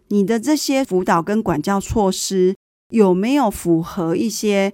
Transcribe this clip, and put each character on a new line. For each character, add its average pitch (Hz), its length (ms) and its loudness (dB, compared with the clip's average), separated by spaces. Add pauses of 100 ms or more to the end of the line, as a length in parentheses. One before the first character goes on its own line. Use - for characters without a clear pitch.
你 202 180 2
的 226 140 0
这 285 180 0
些 269 260 0
辅 185 200 0
导 180 180 2
跟 202 220 -2
管 165 180 -2
教 196 180 -2
措 196 320 0
施 185 440 0 (340)
有 202 240 4
没 202 220 0
有 269 120 2
符 170 320 0
合 165 360 -4
一 226 120 -2
些 196 460 0